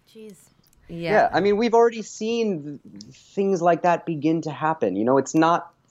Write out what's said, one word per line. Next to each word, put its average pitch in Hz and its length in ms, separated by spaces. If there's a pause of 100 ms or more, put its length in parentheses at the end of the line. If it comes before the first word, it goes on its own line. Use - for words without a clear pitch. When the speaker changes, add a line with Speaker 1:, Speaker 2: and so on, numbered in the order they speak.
(120)
Speaker 1:
Jeez. 214 240 (520)
Speaker 2:
Yeah. 170 240
Speaker 3:
Yeah, 196 200
I 156 80
mean, 202 160
we've 226 180
already 233 280
seen 202 800 (120)
th-, 131 220 (200)
things 196 280
like 170 200
that 170 240
begin 160 360
to 156 80
happen. 143 460
You 107 80
know, 127 140
it's 135 160
not 165 380 (180)